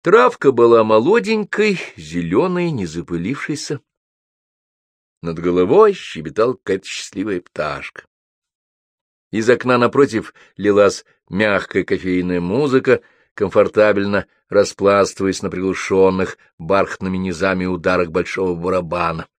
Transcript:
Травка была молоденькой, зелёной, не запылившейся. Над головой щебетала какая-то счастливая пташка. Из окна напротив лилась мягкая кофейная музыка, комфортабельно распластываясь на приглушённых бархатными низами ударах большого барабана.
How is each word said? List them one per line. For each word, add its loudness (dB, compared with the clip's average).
Травка 4
была 6
молоденькой, 0
зелёной, -2
не -6
запылившейся. -8
Над -8
головой 4
щебетала -4
какая-то -6
счастливая -8
пташка. -10
Из 0
окна 2
напротив 0
лилась 2
мягкая -2
кофейная -2
музыка, 0
комфортабельно 0
распластываясь 2
на -6
приглушённых 0
бархатными -2
низами -2
ударах 0
большого -2
барабана. -4